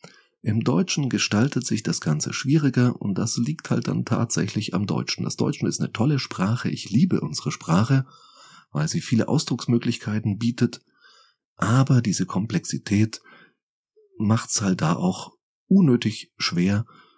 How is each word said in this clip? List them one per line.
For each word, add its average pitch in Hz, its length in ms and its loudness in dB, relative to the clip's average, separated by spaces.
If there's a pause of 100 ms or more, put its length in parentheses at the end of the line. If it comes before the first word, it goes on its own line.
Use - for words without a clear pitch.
(420)
Im 113 240 0
Deutschen 160 420 0
gestaltet 117 580 0
sich 110 180 -4
das - 180 -4
Ganze - 320 -2
schwieriger 135 680 2
und 98 160 -4
das 104 200 -2
liegt 131 320 -2
halt 120 180 0
dann - 160 0
tatsächlich - 720 -2
am 98 120 0
Deutschen. - 380 -2
Das - 140 -6
Deutsche - 280 -2
ist - 140 -2
eine - 140 -4
tolle 139 260 2
Sprache, - 500 -2
ich - 200 -6
liebe 156 320 4
unsere - 320 -6
Sprache, 117 520 2 (640)
weil - 180 -2
sie - 100 -4
viele - 300 0
Ausdrucksmöglichkeiten 117 1120 -2
bietet, 120 420 0 (760)
aber 127 460 4
diese 92 240 0
Komplexität 101 960 -2 (960)
macht's 110 440 0
halt 92 180 0
da 117 140 0
auch - 380 -4 (340)
unnötig 139 680 2
schwer, 98 500 0 (300)